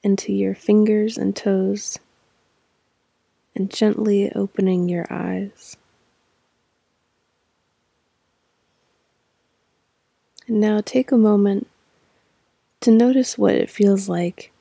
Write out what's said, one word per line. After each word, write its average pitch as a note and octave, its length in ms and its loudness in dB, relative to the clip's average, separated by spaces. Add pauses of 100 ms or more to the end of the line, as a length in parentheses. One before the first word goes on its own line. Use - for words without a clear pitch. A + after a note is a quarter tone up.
into G3 300 -2
your G3 240 -2
fingers G#3+ 600 2
and G3 180 -2
toes, G3 640 -4 (1600)
and G3 140 -4
gently G#3 640 0
opening F#3+ 540 -2
your F3 220 -4
eyes. F#3 680 -8 (4000)
And G#3+ 140 0
now G#3+ 180 0
take B3+ 320 -2
a B3+ 60 4
moment G3+ 500 2 (1120)
to A#3 120 2
notice B3 460 4
what G3+ 180 2
it - 140 -2
feels G3 380 2
like F3 540 -6